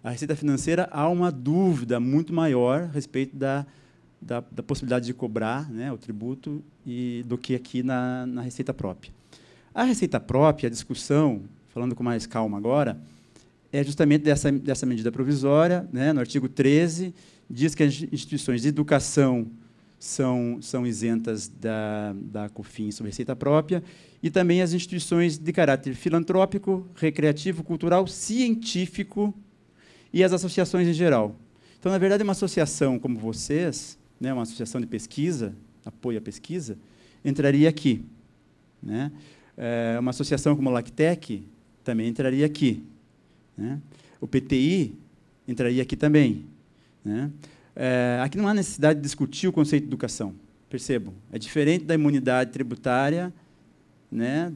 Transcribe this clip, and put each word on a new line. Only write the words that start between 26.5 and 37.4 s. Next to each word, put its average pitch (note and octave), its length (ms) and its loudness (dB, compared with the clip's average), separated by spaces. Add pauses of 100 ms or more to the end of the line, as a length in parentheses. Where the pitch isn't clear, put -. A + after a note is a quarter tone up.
recreativo, D3+ 640 0
cultural, F3 440 2
científico G#3 1300 -2 (800)
e - 120 6
as F3+ 80 4
associações F3+ 560 2
em E3+ 40 4
geral. C#3 440 2 (420)
Então, F#3 140 0
na F#3+ 60 2
verdade, G3 260 4
uma G3+ 80 0
associação D3 640 0
como A#2+ 200 -4
vocês, C3+ 800 -4 (220)
né, B2+ 140 -4
uma B2 100 -4
associação A2+ 380 -6
de A#2 60 -4
pesquisa, A#2+ 680 -4 (300)
apoio A2+ 340 -6
à - 20 -8
pesquisa, A2+ 580 -10 (460)
entraria C#3+ 440 4